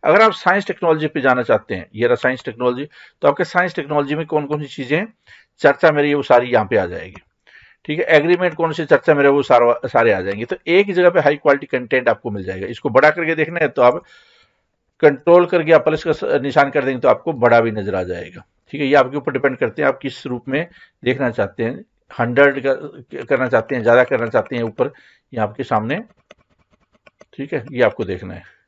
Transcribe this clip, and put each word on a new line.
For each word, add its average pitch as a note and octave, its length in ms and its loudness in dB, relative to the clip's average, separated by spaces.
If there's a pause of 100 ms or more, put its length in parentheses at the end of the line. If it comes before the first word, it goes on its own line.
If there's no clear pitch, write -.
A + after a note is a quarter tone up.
अगर F#3 160 4
आप A3 120 4
साइंस F#3+ 340 -2
टेक्नोलॉजी D#3+ 400 -2
पे D3 140 -4
जाना B2+ 220 2
चाहते G#2+ 320 -2
हैं, F2+ 200 -12
ये A2+ 120 -2
रहा A#2+ 80 4
साइंस B2+ 300 -4
टेक्नोलॉजी, B2 440 -4 (340)
तो D3 60 4
आपके D3 160 0
साइंस F3+ 300 -2
टेक्नोलॉजी D3 400 -4
में D#3 120 -6
कौन D3+ 200 -4
कौन D3 160 -6
सी C#3+ 40 -10
चीजें D3+ 400 -4 (520)
चर्चा D3+ 340 4
में D3 80 0
रही D3 100 2
है, D3 60 2
वो C#3 60 -2
सारी B2 240 4
यहाँ A#2 240 0
पे A#2 60 0
आ F#2+ 100 0
जाएगी, F2+ 360 -14 (640)
ठीक D3+ 140 -6
है। - 60 -2
एग्रीमेंट E3+ 500 2
कौन E3 180 -2
से D#3 120 -6
चर्चा D3 300 2
में C#3+ 80 2
रहे, C#3 100 6
वो C#3+ 100 2
सारा, A#2+ 460 2
सारे A#2 240 2
आ F#2+ 80 0
जाएंगे। G2+ 240 -6
तो E3+ 120 -8 (100)
एक F#3 200 2
ही G3+ 60 -8
जगह F3 180 4
पे F3 100 0
हाई D3 160 2
क्वालिटी C#3+ 300 0
कंटेंट B2 420 -2
आपको A2+ 220 -4
मिल G2+ 140 -8
जाएगा। F#2+ 220 -10
इसको - 240 -8
बड़ा C3+ 200 4
करके D#3+ 240 -4
देखना D#3+ 280 -4
है D3 60 0
तो B2+ 140 -2
आप B2 200 2 (1000)
कंट्रोल E3+ 460 4
करके E3 260 0
आप D#3 120 4
प्लस D#3 200 -2
का E3 80 -2
स-, - 120 -6
निशान C#3 460 0
कर C#3+ 140 -2
देंगे, C3 160 -4
तो C3 80 2
आपको C#3 240 0
बड़ा A#2+ 280 4
भी A2+ 100 0
नजर G2+ 240 -6
आ F#2 80 -2
जाएगा, F2+ 420 -10 (260)
ठीक C#3+ 100 -10
है। C#3+ 60 -2
ये C3+ 80 2
आपके C3+ 220 4
ऊपर C#3+ 160 -6
डिपेंड C3 240 -2
करते B2 260 -4
हैं, C#3 60 2
आप C3 100 -2
किस - 280 -12
रूप B2 220 -10
में D3+ 200 -4 (360)
देखना B2 260 -2
चाहते A2 340 -4
हैं, C#3+ 200 -8 (340)
हंड्रेड C3 480 2
का, C3+ 60 0 (520)
करना B2+ 240 -2
चाहते A#2+ 260 0
हैं, A#2+ 80 -6
ज्यादा A#2 220 4
करना A#2 220 -4
चाहते A#2+ 300 -4
हैं A#2 60 -4
ऊपर, A#2 240 -4 (480)
ये A#2 60 -6
आपके G#2 220 -6
सामने, B2+ 420 -4 (1300)
ठीक C#3 160 -10
है, B2+ 200 -6
ये B2 100 0
आपको A2+ 220 0
देखना F#2 300 -10
है - 80 -18 (260)